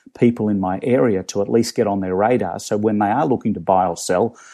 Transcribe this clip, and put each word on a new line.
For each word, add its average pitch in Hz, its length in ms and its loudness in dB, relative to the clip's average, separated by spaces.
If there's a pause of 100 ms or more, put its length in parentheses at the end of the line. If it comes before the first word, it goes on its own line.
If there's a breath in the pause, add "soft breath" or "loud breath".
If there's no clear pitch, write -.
(180)
people 117 300 2
in 104 120 0
my 92 220 -2
area 120 400 2
to - 200 -6
at 101 60 -2
least 117 280 2
get 113 100 0
on 101 140 0
their 92 140 -4
radar. 101 440 0
So - 180 -4
when 107 220 0
they 104 120 2
are 143 160 0
looking 117 280 -2
to 90 60 -6
buy 92 260 2
or 85 100 -4
sell, 92 400 -2 (180 loud breath)